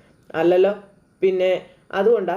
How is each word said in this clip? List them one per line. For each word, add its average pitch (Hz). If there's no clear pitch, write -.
"അല്ലല്ലോ, 180
പിന്നെ 185
അതുകൊണ്ടാ 196